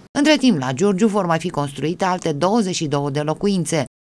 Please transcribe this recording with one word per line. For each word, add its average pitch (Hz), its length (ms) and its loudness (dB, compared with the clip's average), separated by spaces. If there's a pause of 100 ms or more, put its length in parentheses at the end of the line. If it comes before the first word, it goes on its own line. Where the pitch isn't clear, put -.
(180)
Între 294 180 4
timp, 240 220 4
la 131 140 -2
Giurgiu 190 340 2
vor 202 200 0
mai 165 120 0
fi 170 120 -6
construite 143 540 -4
alte 180 280 0
douăzeci 185 420 0
și 165 120 -4
două 143 240 -2
de 143 100 -2
locuințe, 156 640 0 (180)